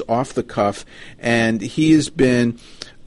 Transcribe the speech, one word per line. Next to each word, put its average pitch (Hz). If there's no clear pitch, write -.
off 123
the -
cuff. -
And 113
he 156
has 147
been, 120